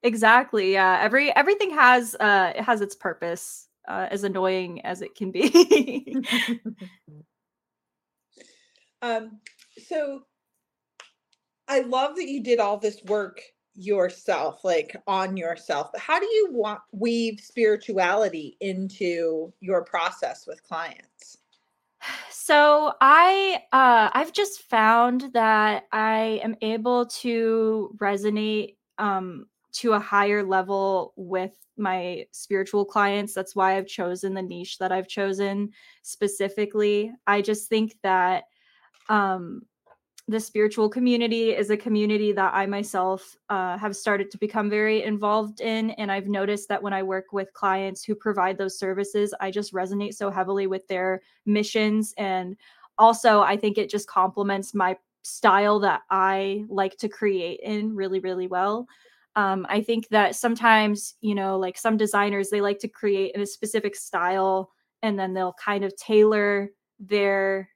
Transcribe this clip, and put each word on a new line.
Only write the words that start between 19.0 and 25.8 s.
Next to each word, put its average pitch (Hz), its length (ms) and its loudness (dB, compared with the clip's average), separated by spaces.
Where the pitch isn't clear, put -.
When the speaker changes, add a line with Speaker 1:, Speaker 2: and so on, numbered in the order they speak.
Speaker 2:
your 185 240 -2
process 165 640 -6
with 147 160 -16
clients? - 760 -14
Speaker 1:
So 294 680 4
I, 359 640 6
uh, 240 400 6
I've 311 200 0
just - 300 -4
found 240 720 2
that 214 580 2